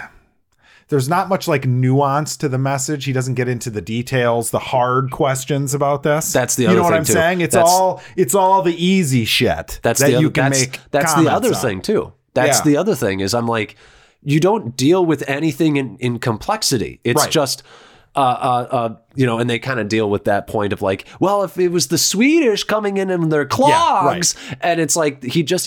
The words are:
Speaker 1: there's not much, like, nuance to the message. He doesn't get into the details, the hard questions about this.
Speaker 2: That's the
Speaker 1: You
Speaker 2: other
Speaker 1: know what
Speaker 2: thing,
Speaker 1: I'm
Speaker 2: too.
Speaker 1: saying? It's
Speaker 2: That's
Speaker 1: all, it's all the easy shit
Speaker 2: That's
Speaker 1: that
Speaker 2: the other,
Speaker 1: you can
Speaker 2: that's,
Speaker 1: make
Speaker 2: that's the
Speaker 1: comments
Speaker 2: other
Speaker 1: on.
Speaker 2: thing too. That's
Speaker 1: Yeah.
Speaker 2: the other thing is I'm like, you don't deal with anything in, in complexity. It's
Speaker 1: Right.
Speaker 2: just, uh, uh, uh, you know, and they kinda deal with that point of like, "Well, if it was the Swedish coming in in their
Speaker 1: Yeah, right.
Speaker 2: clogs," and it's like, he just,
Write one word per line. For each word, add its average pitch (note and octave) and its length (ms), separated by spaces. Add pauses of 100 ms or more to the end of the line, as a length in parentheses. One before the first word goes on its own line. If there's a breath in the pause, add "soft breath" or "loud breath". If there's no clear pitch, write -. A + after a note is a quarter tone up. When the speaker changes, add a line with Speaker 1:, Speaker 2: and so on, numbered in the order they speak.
(880 loud breath)
Speaker 1:
there's C3+ 200
not F3+ 200
much, F#3 200
like, C#3 180
nuance C3+ 720
to D3+ 100
the B2+ 100
message. C3+ 460
He C3+ 80
doesn't C3 220
get B2 140
into B2 220
the G#2+ 120
details, A#2 680
the A2 80
hard B2+ 520
questions C3+ 640
about C#3+ 280
this. D#3 300
Speaker 2:
That's B2 240
the B2+ 80
Speaker 1:
You A2+ 60
Speaker 2:
other F#3 80
Speaker 1:
know - 60
what E3+ 60
Speaker 2:
thing, E3 80
Speaker 1:
I'm D#3 60
Speaker 2:
too. - 80
Speaker 1:
saying? F3 300
It's D#3 120
Speaker 2:
That's - 160
Speaker 1:
all, F#3 320 (140 loud breath)
it's F#3 180
all F#3+ 280
the F3 120 (100)
easy D#3+ 400
shit F2+ 580
Speaker 2:
That's A#2 180
Speaker 1:
that C3+ 80
Speaker 2:
the B2+ 60
other, C3 80
Speaker 1:
you D#3 80
can C3 200
Speaker 2:
that's, C3+ 100
Speaker 1:
make B2+ 180 (120)
Speaker 2:
that's D3 220
the D#3 120
Speaker 1:
comments D3+ 120
Speaker 2:
other G#3 180
Speaker 1:
on. - 60
Speaker 2:
thing G2+ 220
too. - 300 (220)
That's B2+ 240
Speaker 1:
Yeah. G2 60
Speaker 2:
the D3 120
other F#3 180
thing G2 260
is G2 140
I'm A#2 120
like, A2+ 300 (460 soft breath)
you D3 180
don't F3 360
deal E3+ 280
with D#3 240
anything D3 480
in, B2 220
in A#2+ 200
complexity. A2+ 840
It's D#3 200
Speaker 1:
Right. - 80
Speaker 2:
just, D3 300 (540 loud breath)
uh, - 20
uh, B2+ 560
uh, A#2 220 (180)
you C3 120
know, A2+ 120
and A#2+ 100
they A#2 100
kinda B2 260
deal G#2+ 260
with G2+ 140
that G2+ 220
point G#2 260
of F#2+ 80
like, G2 240 (160 loud breath)
"Well, G3+ 240
if F3 140
it F3+ 100
was E3+ 200
the E3+ 100
Swedish B3+ 680
coming G#3 320
in F#3+ 140
in E3+ 180
their D3+ 140
Speaker 1:
Yeah, - 40
right. C3+ 40
Speaker 2:
clogs," C4 840 (280 loud breath)
and E3 180
it's D#3 160
like, D3+ 260
he - 200
just, F3 240